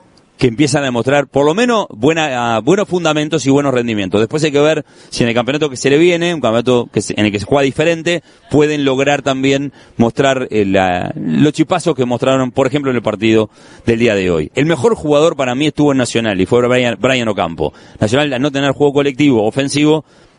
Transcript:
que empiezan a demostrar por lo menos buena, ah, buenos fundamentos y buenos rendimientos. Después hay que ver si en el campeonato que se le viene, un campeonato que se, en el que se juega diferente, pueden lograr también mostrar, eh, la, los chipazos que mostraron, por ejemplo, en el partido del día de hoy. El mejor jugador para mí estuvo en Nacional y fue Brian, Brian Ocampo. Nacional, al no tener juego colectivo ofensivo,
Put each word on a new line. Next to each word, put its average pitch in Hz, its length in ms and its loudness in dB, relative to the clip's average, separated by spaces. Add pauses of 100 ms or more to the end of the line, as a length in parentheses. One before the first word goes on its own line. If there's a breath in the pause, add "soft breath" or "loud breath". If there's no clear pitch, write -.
(380)
que 127 100 2
empiezan 139 340 0
a 139 40 -2
demostrar 131 420 0
por 139 180 2
lo 156 80 2
menos 233 360 0
buena, 127 680 0
ah, 107 40 0
buenos 180 280 0
fundamentos 156 580 -2
y 135 40 2
buenos 139 220 2
rendimientos. 104 480 -2
Después 127 220 -2
hay 156 80 0
que 139 80 0
ver 151 260 2 (260 loud breath)
si - 120 -2
en 120 60 0
el 113 80 0
campeonato 139 340 -2
que 127 60 -14
se 135 140 -2
le 143 80 4
viene, 175 360 2
un 151 60 -6
campeonato 120 520 0
que 107 80 -2
se, - 160 -6
en 104 100 0
el 104 40 0
que 101 80 -2
se 95 60 -6
juega 139 180 0
diferente, 165 600 -2 (260 soft breath)
pueden 147 340 2
lograr 135 380 0
también 135 500 -2 (260 loud breath)
mostrar, 127 520 0
eh, 107 140 0
la, 92 500 0
los 139 380 0
chipazos 160 420 -2
que 131 120 -2
mostraron, 127 440 0
por 135 160 0
ejemplo, 135 240 -2
en 123 60 0
el 113 60 -4
partido 110 480 0 (360 loud breath)
del 117 140 2
día 113 160 2
de 92 160 0
hoy. 80 240 -2
El 139 100 0
mejor 165 300 0
jugador 151 400 2
para 127 180 -4
mí 147 140 -2
estuvo 147 240 0
en 135 60 0
Nacional 113 420 0
y 92 60 2
fue 120 200 2
Brian, 123 320 0
Brian 123 300 0
Ocampo. 85 440 -4 (280 loud breath)
Nacional, 135 320 0
al 123 100 -2
no 147 80 0
tener 139 220 -2
juego 143 220 0
colectivo 139 520 2
ofensivo, 147 580 0 (340 soft breath)